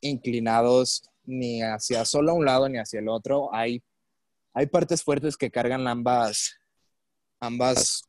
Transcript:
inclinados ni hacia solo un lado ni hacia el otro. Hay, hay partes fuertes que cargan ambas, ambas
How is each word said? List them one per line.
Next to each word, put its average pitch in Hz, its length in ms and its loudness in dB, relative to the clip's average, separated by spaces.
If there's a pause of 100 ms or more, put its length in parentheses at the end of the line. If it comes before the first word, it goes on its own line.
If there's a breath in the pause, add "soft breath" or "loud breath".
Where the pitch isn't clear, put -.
inclinados 120 1080 2 (140)
ni 120 380 -6
hacia 113 420 -2
solo 151 300 2
un 170 100 2
lado 135 240 4
ni 131 100 -4
hacia 110 220 -6
el 107 80 -4
otro. 113 480 -2
Hay, 117 260 -2 (720)
hay 139 140 0
partes 165 340 2
fuertes 143 360 -2
que 123 120 -2
cargan 127 380 -2
ambas, 120 680 0 (840)
ambas 123 680 0